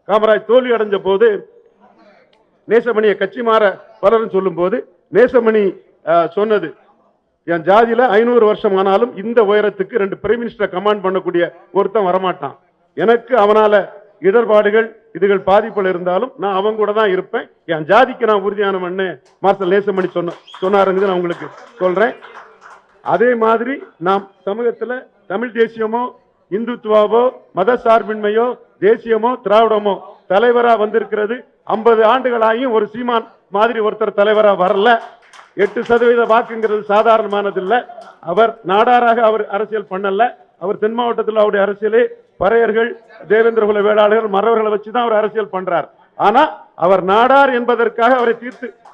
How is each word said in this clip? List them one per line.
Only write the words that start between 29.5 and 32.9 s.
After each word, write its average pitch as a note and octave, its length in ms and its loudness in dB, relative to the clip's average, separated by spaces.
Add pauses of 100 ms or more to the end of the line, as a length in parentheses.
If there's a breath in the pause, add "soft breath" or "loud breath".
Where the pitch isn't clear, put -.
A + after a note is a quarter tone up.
தலைவரா A#3+ 480 2
வந்திருக்கிறது G#3+ 680 -4 (180)
ஐம்பது A3 400 2
ஆண்டுகளாகியும் A#3 680 0
ஒரு G#3+ 160 0
சீமான் A#3 400 -4 (220)